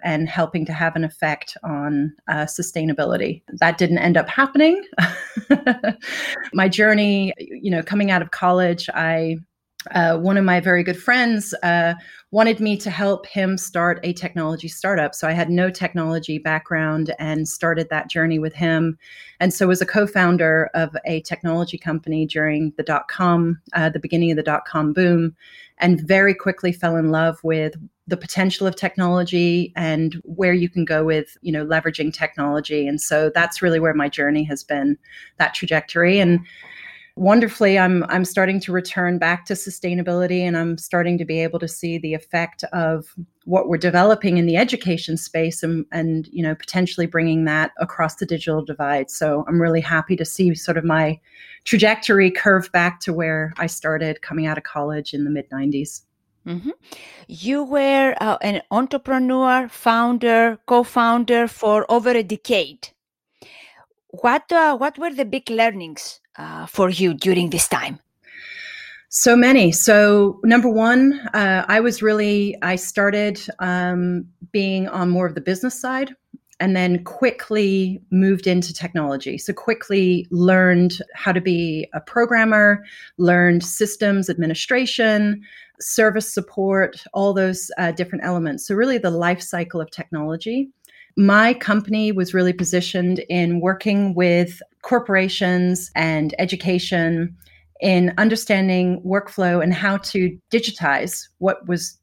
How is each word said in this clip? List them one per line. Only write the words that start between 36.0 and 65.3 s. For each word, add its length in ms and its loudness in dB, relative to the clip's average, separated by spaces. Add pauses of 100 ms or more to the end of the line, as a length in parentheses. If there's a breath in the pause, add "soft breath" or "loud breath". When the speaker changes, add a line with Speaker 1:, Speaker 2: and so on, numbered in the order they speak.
Speaker 1:
And 200 4 (760 loud breath)
wonderfully, 600 4
I'm, 280 4
I'm 200 0
starting 360 0
to 100 -8
return 480 -2
back 260 -2
to 80 -6
sustainability, 840 -2
and 180 0
I'm 220 -2
starting 400 0
to 60 -8
be 160 -4
able 180 -4
to 80 -6
see 320 -8
the 160 -6
effect 480 -6 (100)
of 320 -2 (400)
what 240 0
we're 80 0
developing 600 4
in 100 4
the 100 2
education 580 -2
space 460 -4
and, 300 -4
and, 400 -2
you 100 -4
know, 140 -2
potentially 500 -2
bringing 400 0
that 320 0
across 380 -4
the 100 -8
digital 400 -2
divide. 460 -2
So 360 -2
I'm 140 2
really 180 2
happy 360 -2
to 100 -4
see 300 2
sort 200 -4
of 80 -2
my 360 0 (460 loud breath)
trajectory 640 4
curve 400 2
back 300 0
to 120 -4
where 440 -2
I 100 -2
started 560 -4
coming 240 -4
out 100 -4
of 60 -8
college 500 -6
in 100 -2
the 60 -2
mid 220 -4
nineties. 500 -4 (460)
Speaker 2:
Mm-hmm. 240 -8 (560 loud breath)
You 360 -4
were, 560 2
uh, 220 0
an 300 -4
entrepreneur, 960 0
founder, 960 2
co-founder 800 2
for 420 0
over 200 2
a 140 2
decade. 640 -4 (1300 loud breath)
What, 300 0
uh, 260 4
what 200 -4
were 160 -6
the 120 -4
big 240 -6